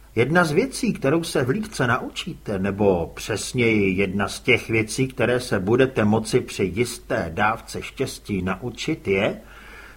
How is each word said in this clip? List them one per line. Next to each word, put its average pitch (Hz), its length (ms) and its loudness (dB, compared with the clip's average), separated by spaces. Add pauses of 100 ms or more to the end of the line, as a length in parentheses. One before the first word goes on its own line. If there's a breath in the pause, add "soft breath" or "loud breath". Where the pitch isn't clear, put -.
(160 soft breath)
Jedna 147 300 4
z 151 60 -2
věcí, 208 420 0
kterou 160 300 2
se 156 200 0
v 117 40 0
hlídce 143 400 -2
naučíte, 123 720 -4
nebo 98 560 2
přesněji 107 800 0
jedna 98 300 0
z - 120 -8
těch 113 300 2
věcí, 113 380 0
které 123 320 0
se 110 200 0
budete 117 460 4
moci 110 360 2
při - 220 -4
jisté 95 720 -4
dávce 107 480 -2
štěstí - 600 -4
naučit, 113 680 -6
je, 104 340 2 (560 loud breath)